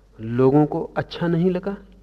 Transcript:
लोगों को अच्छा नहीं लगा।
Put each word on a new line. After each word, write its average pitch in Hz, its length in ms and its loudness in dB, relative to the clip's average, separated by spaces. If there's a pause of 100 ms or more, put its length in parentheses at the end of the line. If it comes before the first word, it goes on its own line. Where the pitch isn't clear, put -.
(200)
लोगों 131 460 4
को 160 300 -6
अच्छा - 300 -4
नहीं 170 240 0
लगा। 190 260 -6 (260)